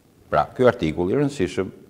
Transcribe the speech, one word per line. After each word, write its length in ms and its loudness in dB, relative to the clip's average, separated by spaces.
Pra, 240 0
ky 160 6
artikull 400 0
i 80 0
rëndësishëm, 600 -4